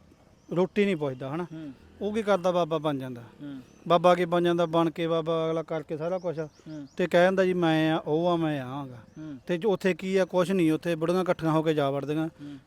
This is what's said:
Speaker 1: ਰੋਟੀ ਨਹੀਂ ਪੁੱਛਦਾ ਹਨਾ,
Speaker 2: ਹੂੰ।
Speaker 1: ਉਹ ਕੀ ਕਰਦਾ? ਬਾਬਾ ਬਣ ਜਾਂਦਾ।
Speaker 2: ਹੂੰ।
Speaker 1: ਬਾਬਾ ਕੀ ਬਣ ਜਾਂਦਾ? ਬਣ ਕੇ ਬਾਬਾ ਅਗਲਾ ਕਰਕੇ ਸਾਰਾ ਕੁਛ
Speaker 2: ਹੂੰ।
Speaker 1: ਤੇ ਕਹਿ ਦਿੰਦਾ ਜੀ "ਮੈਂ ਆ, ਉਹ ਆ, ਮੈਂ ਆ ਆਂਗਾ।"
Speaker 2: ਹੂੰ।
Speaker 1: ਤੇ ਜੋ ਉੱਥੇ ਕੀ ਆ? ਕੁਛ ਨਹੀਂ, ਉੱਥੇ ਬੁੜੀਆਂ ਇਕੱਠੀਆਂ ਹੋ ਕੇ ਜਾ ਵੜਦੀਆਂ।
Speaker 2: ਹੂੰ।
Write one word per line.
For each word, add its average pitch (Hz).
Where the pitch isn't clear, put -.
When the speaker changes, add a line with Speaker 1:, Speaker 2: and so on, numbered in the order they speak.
Speaker 1:
ਰੋਟੀ 190
ਨਹੀਂ 196
ਪੁੱਛਦਾ 139
ਹਨਾ, 175
Speaker 2:
ਹੂੰ। 160
Speaker 1:
ਉਹ 208
ਕੀ 220
ਕਰਦਾ? 185
ਬਾਬਾ 165
ਬਣ 151
ਜਾਂਦਾ। 127
Speaker 2:
ਹੂੰ। 139
Speaker 1:
ਬਾਬਾ 175
ਕੀ 180
ਬਣ 175
ਜਾਂਦਾ? 170
ਬਣ 165
ਕੇ 165
ਬਾਬਾ 165
ਅਗਲਾ 160
ਕਰਕੇ 156
ਸਾਰਾ 170
ਕੁਛ 165
Speaker 2:
ਹੂੰ। 151
Speaker 1:
ਤੇ 180
ਕਹਿ 175
ਦਿੰਦਾ 190
ਜੀ 185
"ਮੈਂ 160
ਆ, 160
ਉਹ 165
ਆ, 175
ਮੈਂ 156
ਆ 123
ਆਂਗਾ।" 131
Speaker 2:
ਹੂੰ। 156
Speaker 1:
ਤੇ 170
ਜੋ 196
ਉੱਥੇ 185
ਕੀ 190
ਆ? 185
ਕੁਛ 180
ਨਹੀਂ, 170
ਉੱਥੇ 165
ਬੁੜੀਆਂ 165
ਇਕੱਠੀਆਂ 170
ਹੋ 156
ਕੇ 160
ਜਾ 147
ਵੜਦੀਆਂ। 143
Speaker 2:
ਹੂੰ। 143